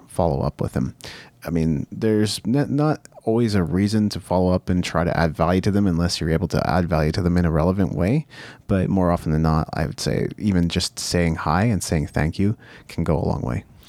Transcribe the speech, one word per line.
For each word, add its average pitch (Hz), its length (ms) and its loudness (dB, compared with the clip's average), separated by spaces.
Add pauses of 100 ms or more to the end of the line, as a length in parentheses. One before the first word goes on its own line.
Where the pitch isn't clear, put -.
follow 82 340 0
up - 180 -4
with - 140 -4
them. 64 220 -2 (480)
I - 60 -8
mean, 80 420 0
there's 107 540 0
n-, 131 300 0
not 147 260 0 (220)
always 113 320 2
a 95 80 2
reason 101 460 2
to 87 100 -6
follow 90 320 2
up 92 180 0
and 90 140 2
try 82 200 -2
to 85 140 0
add 80 180 0
value 87 260 2
to 104 100 0
them 101 160 2
unless 87 340 0
you're 78 80 0
able 80 180 0
to - 220 -2
add 87 180 0
value 78 240 2
to 95 100 -2
them 87 140 2
in 87 100 2
a 80 60 2
relevant 87 420 2
way. 113 340 0 (400)
But - 220 2
more 90 220 2
often 85 200 -2
than 78 100 2
not, 80 320 2
I 80 140 -2
would - 120 -10
say - 280 -2 (100)
even 87 320 2
just - 300 -4
saying 85 380 0
hi 85 260 0
and 110 200 0
saying 78 240 -2
thank - 300 -2
you 101 200 0 (300)
can - 160 -6
go 80 140 0
a - 80 -2
long - 160 -4
way. - 220 -4 (260)